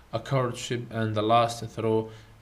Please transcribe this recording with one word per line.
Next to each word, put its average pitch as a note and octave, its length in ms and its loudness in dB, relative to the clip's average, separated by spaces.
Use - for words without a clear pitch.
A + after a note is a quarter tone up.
a - 20 -8
courtship B2 580 -2
and A2 240 -2
the G#2 80 0
last A#2 420 4
through A2 460 0